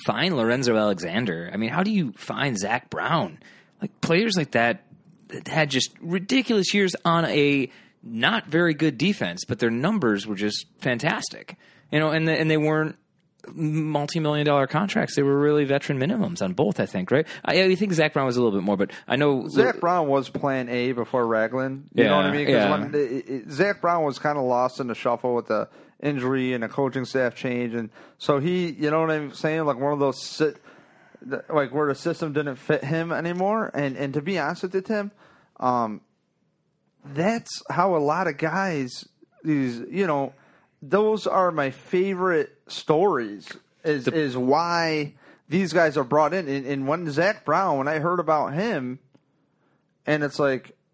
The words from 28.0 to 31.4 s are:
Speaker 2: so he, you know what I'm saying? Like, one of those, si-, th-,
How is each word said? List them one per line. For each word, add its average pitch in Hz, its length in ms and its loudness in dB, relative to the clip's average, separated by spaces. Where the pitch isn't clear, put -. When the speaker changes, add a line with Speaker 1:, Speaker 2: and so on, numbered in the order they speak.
Speaker 2:
so 147 200 2
he, 175 320 0
you 147 200 -2
know 156 120 2
what 160 80 0
I'm 151 240 -2
saying? 160 320 -2
Like, 135 120 0
one 143 140 0
of 147 60 -2
those, 135 240 0
si-, 151 300 -2
th-, 139 220 -6